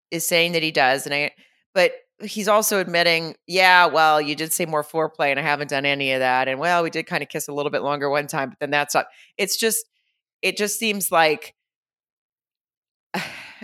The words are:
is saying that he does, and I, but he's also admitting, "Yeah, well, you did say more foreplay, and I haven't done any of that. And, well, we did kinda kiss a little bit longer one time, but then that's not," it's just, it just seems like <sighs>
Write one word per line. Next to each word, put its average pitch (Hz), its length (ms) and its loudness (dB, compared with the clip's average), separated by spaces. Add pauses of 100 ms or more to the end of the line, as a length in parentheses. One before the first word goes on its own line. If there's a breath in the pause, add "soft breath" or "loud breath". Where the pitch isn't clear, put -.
(100)
is 165 160 -4
saying 170 260 2
that 165 100 0
he 156 80 0
does, 139 340 2
and 143 100 -6
I, 147 180 -4 (420 soft breath)
but 175 180 4 (300)
he's 214 260 -6
also 208 320 2
admitting, 170 540 0 (120)
"Yeah, 180 380 6
well, 156 340 4
you 151 160 -2
did 160 160 -6
say - 140 -2
more 156 180 -2
foreplay, 156 440 -4
and 139 120 0
I 143 40 -4
haven't 147 260 -2
done 139 160 -2
any 139 280 0
of 131 80 0
that. 127 280 2
And, 131 100 -4
well, 175 240 0
we 160 60 -2
did 156 180 -6
kinda 147 200 -6
kiss - 220 -8
a 147 40 -12
little 143 180 -4
bit 139 120 -4
longer 143 260 -2
one 147 200 -2
time, 139 200 -6
but - 120 -18
then 139 100 -6
that's 143 240 0
not," 135 140 0 (280 soft breath)
it's - 220 -4
just, 220 260 -2 (560)
it 185 160 -4
just 208 220 -4
seems 208 340 -4
like 156 420 2 (1600)
<sighs> 185 80 -6 (420 loud breath)